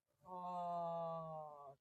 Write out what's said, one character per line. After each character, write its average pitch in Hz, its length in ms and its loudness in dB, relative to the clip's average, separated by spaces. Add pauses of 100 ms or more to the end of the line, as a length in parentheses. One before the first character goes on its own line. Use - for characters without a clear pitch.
(240)
あ 170 1400 0 (120)